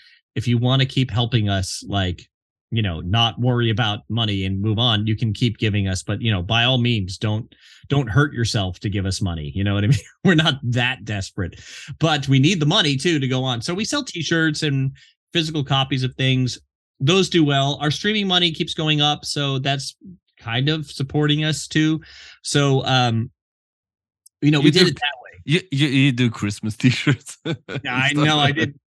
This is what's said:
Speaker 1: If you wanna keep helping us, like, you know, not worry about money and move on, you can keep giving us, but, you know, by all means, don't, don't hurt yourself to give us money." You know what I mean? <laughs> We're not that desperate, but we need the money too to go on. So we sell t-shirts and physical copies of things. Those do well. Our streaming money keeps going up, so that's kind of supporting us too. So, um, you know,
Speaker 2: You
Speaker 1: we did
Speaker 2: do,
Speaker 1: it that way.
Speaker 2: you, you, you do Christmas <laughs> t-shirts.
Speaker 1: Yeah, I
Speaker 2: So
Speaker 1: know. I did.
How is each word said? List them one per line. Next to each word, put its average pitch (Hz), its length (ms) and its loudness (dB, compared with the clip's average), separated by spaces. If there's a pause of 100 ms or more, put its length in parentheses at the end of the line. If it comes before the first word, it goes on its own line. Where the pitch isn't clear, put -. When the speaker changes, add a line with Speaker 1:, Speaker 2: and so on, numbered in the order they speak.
(340)
Speaker 1:
If 110 120 -4
you 120 120 2
wanna 127 280 4
keep 131 240 -2
helping 113 380 0
us, 95 400 -2
like, 95 400 -2 (440)
you 113 100 0
know, 85 180 -4
not 113 400 2
worry 120 300 0
about 107 300 -2 (100)
money 104 340 -2
and 95 160 -4
move 107 200 -2
on, 110 260 0
you 110 100 0
can 110 160 -2
keep 107 260 -2
giving 101 280 0
us, 92 160 -4
but, 101 180 -6
you 113 120 -2
know, 90 100 -2
by 110 220 0
all 131 140 2
means, 113 380 -2
don't, 107 380 -4 (320)
don't 139 220 0
hurt 143 240 2
yourself 107 480 -2
to 113 100 -4
give 95 160 -2
us 95 160 -4
money." 80 320 -6
You 95 80 -2
know 101 120 0
what 101 100 0
I 104 40 2
mean? 117 100 4 (120)
<laughs> - 140 -20
We're 185 100 6
not 156 300 2
that 123 400 -2
desperate, 98 560 -8 (400)
but 151 260 2
we 135 140 4
need 160 180 4
the 147 80 0
money 156 300 2
too 156 240 0
to 131 80 -2
go 131 160 -2
on. 120 180 -4
So 170 100 -6
we 180 120 -4
sell 294 180 -4
t-shirts 160 640 -2
and 135 320 0 (360)
physical 160 300 -2
copies 135 400 0
of 127 140 -2
things. 131 420 0 (400)
Those 180 300 2
do 165 160 4
well. 139 360 0
Our 147 120 0
streaming 208 340 -2
money 175 240 2
keeps 160 240 -6
going 156 260 0
up, 147 240 0
so 139 360 -4
that's 139 340 -4 (420)
kind 123 320 -2
of 156 220 -2
supporting 151 540 0
us 156 240 -4
too. 156 320 2 (420)
So, 139 420 2
um, 120 460 0 (1120)
you 143 80 4
know, 151 80 4
Speaker 2:
You 139 60 0
Speaker 1:
we 151 80 8
did 175 80 4
Speaker 2:
do, 185 80 8
Speaker 1:
it 156 80 0
that 143 260 -4
way. - 80 -20 (140)
Speaker 2:
you, 139 160 0 (100)
you, 139 180 0
you 135 240 4
do 123 180 2
Christmas 104 460 -6
<laughs> - 20 -20
t-shirts. - 680 0
Speaker 1:
Yeah, 165 100 -4 (320)
I 131 280 0
Speaker 2:
So 147 100 2
Speaker 1:
know. 151 140 4
I 143 140 2
did. 151 340 -4